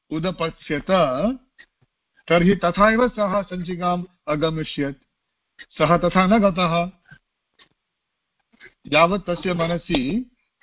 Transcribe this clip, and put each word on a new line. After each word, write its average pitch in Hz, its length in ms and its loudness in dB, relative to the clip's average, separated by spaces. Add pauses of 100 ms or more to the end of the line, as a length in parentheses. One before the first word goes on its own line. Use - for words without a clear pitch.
उदपत्स्यत, 160 840 -6 (1400)
तर्हि 175 280 4
तथा 185 360 2
एव 240 180 2
सः 202 320 -2
सञ्चिकाम् 180 640 -4 (220)
अगमिष्यत्। 151 680 -4 (800)
सः 160 200 4
तथा 175 300 2
न 220 120 4
गतः। 180 520 0 (2000)
यावत् 170 420 2
तस्य 175 240 -4
मनसि 170 760 -4 (320)